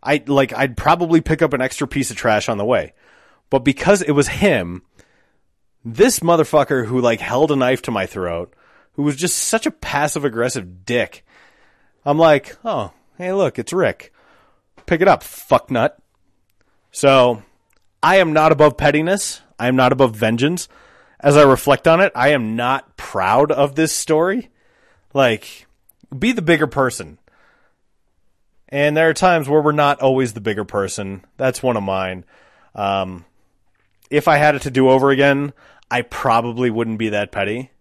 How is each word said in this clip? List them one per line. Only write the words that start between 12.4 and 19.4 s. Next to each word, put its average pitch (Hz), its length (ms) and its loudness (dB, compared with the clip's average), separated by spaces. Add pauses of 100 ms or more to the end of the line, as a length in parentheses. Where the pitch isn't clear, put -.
"Oh, 139 260 -6 (260)
hey, 180 140 -8
look, 190 260 -2
it's 131 160 -10
Rick. 160 400 -4 (720)
Pick 165 160 0
it 185 60 4
up, 180 160 2
fucknut." - 680 -2 (1000)
So, 123 520 2 (600)
I 180 140 4
am 170 160 2
not 156 180 4
above 151 260 4
pettiness. 156 640 -2 (160)